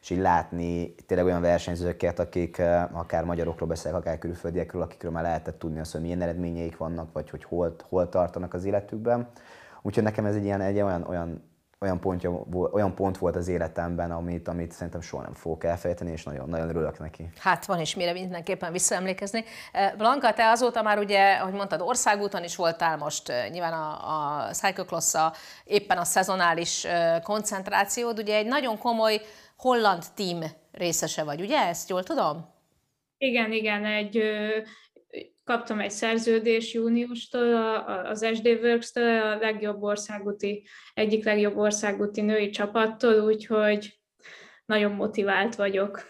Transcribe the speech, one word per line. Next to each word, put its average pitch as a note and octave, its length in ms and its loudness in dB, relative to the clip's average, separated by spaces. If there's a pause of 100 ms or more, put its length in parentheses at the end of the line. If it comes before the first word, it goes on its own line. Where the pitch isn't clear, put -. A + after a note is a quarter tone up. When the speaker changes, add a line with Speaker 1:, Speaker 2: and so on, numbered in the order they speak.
Speaker 1:
és - 100 -12
így F2+ 80 0
látni E2+ 760 0 (120)
tényleg F2+ 200 4
olyan F2 140 2
versenyzőket, F2 760 2
akik, E2+ 400 -2
ö, F2 180 4 (160)
akár E2 320 -2
magyarokról E2+ 440 -2
beszélek, E2 300 -4
akár E2 200 -4
külföldiekről, E2+ 640 -4
akikről E2 300 -8
már E2 100 -4
lehetett E2 360 -4
tudni D#2+ 220 -6
azt, D#2+ 120 -10
hogy D#2 80 -6
milyen F2 220 -4
eredményeik E2+ 540 -4
vannak, E2 360 -8
vagy D#2 180 -8
hogy - 140 -14
hol, E2+ 300 -2 (140)
hol F2+ 200 2
tartanak F2+ 460 -2
az F#2 100 -4
életükben. A2 640 -2 (540)
Úgyhogy G#2+ 220 0
nekem G#2+ 200 0
ez G#2 100 2
egy G#2 100 0
ilyen, G2+ 160 0
egy G2+ 200 2
olyan, F2+ 280 0
olyan, E2+ 380 -6 (340)
olyan F#2 200 0
pontja F2+ 300 -2
vo-, F2 420 -2
olyan G2+ 220 2
pont F#2+ 240 0
volt F2 180 2
az F2 120 -2
életemben, E2+ 600 -2
amit, E2+ 380 -6
amit E2 240 -6
szerintem E2+ 280 -8
soha C#2+ 220 -10
nem G1+ 120 -12
fogok D#2+ 300 -8
elfelejteni, E2+ 460 -2
és D#2+ 140 -8
nagyon, C#2 240 -8
nagyon E2 200 -2
örülök D#2+ 300 -2
neki. D#2+ 300 -12 (100)
Speaker 2:
Hát - 280 0
van F3+ 140 0
is D#3 140 -4
mire F3 180 0
mindenképpen F3+ 600 -6
visszaemlékezni. F#3+ 720 -2 (280)
Eh, G3 240 2
Blanka, A#3+ 360 4
te A3 180 6
azóta A#3+ 320 4
már G#3+ 160 4
ugye, G3 360 6
ahogy F#3+ 180 -2
mondtad, G3 280 -2
országúton G3+ 640 0
is E3+ 120 -8
voltál E3 400 2
most, - 320 -6
eh, A#2+ 220 -2
nyilván E3+ 220 -4
a, D#3 180 -4 (560)
a - 60 -6
Cyclocross F3+ 640 -2
a, D#3+ 180 4 (320)
éppen G3 340 2
a F3 60 0
szezonális, F3 800 2
eh, E3+ 380 2
koncentrációd. G#3 960 0
Ugye G#3+ 180 0
egy G#3+ 100 2
nagyon B3 320 0
komoly A3 420 2 (360)
holland G#3+ 460 2 (120)
team F3 240 -2 (340)
részese E3+ 520 -2
vagy, D3+ 160 -4
ugye? A3 260 2
Ezt E3+ 220 -4
jól F#3 140 -2
tudom? F3+ 540 -2 (600)
Speaker 3:
Igen, A#3 340 0
igen, G#3+ 320 0
egy, G#3+ 320 -2
ö, G#3+ 320 0 (960)
kaptam A#3 360 -2
egy G3+ 100 -2
szerződést A3+ 840 2
júniustól, A#3+ 840 0
a, A3 320 0
a, F#3 200 -4
az G#3+ 260 -2
S A3 60 -4
D A3 60 2
Works-től, A#3 760 4
a G#3+ 140 0
legjobb G#3 460 -2
országúti, G#3 840 -4 (300)
egyik G#3+ 300 2
legjobb G#3 320 4
országúti G#3 640 0
női G#3 300 2
csapattól, A3 640 2
úgyhogy G#3+ 840 2 (680)
nagyon G#3 260 2
motivált G3+ 600 0
vagyok. G3+ 560 -2